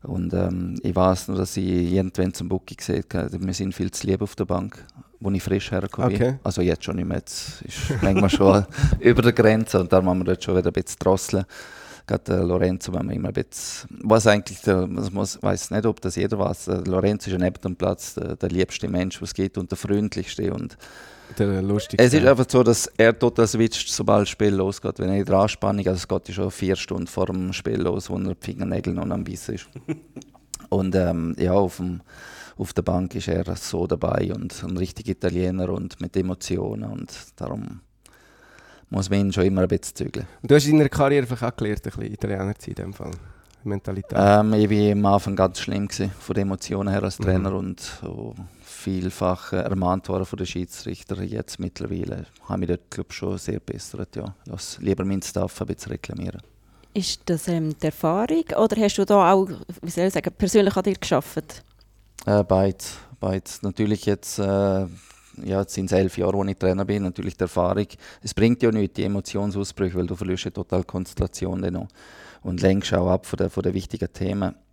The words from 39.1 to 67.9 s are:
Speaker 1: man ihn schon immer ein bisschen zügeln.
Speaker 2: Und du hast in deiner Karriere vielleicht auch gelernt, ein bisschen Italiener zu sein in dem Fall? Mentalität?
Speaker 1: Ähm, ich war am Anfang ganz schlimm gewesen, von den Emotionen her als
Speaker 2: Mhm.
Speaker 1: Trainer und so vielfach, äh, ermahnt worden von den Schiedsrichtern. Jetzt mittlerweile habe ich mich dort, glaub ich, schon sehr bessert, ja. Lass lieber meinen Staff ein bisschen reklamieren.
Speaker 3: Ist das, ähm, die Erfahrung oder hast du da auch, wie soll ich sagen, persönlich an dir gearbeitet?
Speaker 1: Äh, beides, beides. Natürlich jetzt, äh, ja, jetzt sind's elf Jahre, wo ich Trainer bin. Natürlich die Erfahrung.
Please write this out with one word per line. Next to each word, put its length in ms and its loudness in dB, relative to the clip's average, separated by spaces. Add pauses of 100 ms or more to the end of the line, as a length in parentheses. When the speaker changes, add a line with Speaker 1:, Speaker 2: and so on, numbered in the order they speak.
Speaker 1:
man 100 4
ihn 120 2
schon 120 2
immer 180 4
ein 60 4
bisschen 280 -2
zügeln. 300 -6 (160)
Speaker 2:
Und 80 -2
du 40 10
hast 120 6
in 120 6
deiner 100 6
Karriere 380 4
vielleicht 160 -4
auch 140 -4
gelernt, 300 -2
ein 40 -6
bisschen 220 -8
Italiener 460 -4
zu 80 -16
sein 40 -10
in 40 -8 (100)
dem 100 -10
Fall? 160 -10 (540)
Mentalität? 540 -6
Speaker 1:
Ähm, 360 8
ich 160 6
war 220 4
am 140 4
Anfang 300 4
ganz 240 2
schlimm 280 -4
gewesen, 300 -4
von 160 -6
den 80 0
Emotionen 480 -4
her 120 0
als 160 -4
Speaker 2:
Mhm. 60 -4
Speaker 1:
Trainer 300 2
und 260 -6
so 540 -10 (280)
vielfach, 880 -2
äh, 40 -2
ermahnt 520 0
worden 160 -2
von 140 -8
den 80 -4
Schiedsrichtern. 800 -8
Jetzt 320 -10
mittlerweile 680 -8 (220)
habe 60 -4
ich 60 -2
mich 80 -2
dort, 220 -4
glaub 200 -8
ich, 60 -14
schon 220 -6
sehr 220 -8
bessert, 560 -12
ja. 180 -10 (120)
Lass 340 -12
lieber 240 0
meinen 180 -2
Staff 380 -4
ein 60 -4
bisschen 260 -8
reklamieren. 480 -10 (540)
Speaker 3:
Ist 320 -4
das, 220 -2
ähm, 300 -2
die 80 -4
Erfahrung 580 0 (120)
oder 240 4
hast 160 2
du 80 2
da 280 8
auch, 160 4 (340)
wie 80 -6
soll 160 0
ich 80 0
sagen, 220 -2
persönlich 380 4
an 100 0
dir 140 0
gearbeitet? 640 -2 (600)
Speaker 1:
Äh, 200 4
beides, 520 2 (240)
beides. 420 -4
Natürlich 440 0
jetzt, 320 -2
äh, 40 -2
ja, 1160 -2
jetzt 140 -6
sind's 180 -2
elf 260 4
Jahre, 160 2
wo 100 0
ich 120 -2
Trainer 280 2
bin. 200 -2
Natürlich 320 -6
die 60 -2
Erfahrung. 440 0 (360)